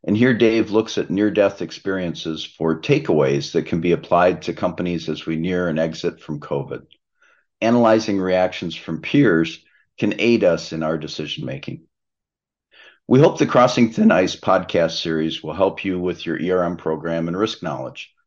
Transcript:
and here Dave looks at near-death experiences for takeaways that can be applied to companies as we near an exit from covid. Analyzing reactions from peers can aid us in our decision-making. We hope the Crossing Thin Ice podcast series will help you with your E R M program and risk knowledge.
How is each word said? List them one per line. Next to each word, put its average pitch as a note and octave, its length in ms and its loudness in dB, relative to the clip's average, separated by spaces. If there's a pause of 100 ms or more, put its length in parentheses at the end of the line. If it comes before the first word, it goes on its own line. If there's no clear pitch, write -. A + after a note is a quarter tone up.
and G#2 120 0
here B2 160 4
Dave A2 380 2
looks A2 260 0
at - 140 -4
near-death G2+ 500 0
experiences E2+ 840 -6
for D#2+ 360 -4
takeaways D2 680 0
that D#2+ 160 -2
can E2+ 140 -2
be F2 100 0
applied E2+ 520 2
to - 100 -6
companies F2 560 -4
as D2+ 180 -6
we E2 80 -2
near F2 340 -2
an D#2 120 -2
exit E2 400 -4
from D2+ 180 -8
covid. C#2 480 -8 (760)
Analyzing A2+ 600 2
reactions F#2 560 0
from D#2+ 260 -8
peers F2+ 640 2 (340)
can - 220 0
aid A2 240 4
us E2+ 280 0
in D#2+ 120 -4
our D#2+ 140 -2
decision-making. D2 840 -10 (1300)
We B2+ 120 6
hope D#3+ 180 6
the D3 80 2
Crossing A#2+ 460 4
Thin G#3+ 180 4
Ice F2 240 2
podcast F2 680 0
series D#2+ 400 -4
will D#2 120 -10
help F#2+ 320 -2
you F#2 160 -4
with F2 260 -4
your E2 140 -4
E F2 100 -2
R F#2 140 2
M F2 120 -4
program E2 520 -4
and F2+ 100 -6
risk G#2+ 240 -4
knowledge. C2+ 500 -10 (140)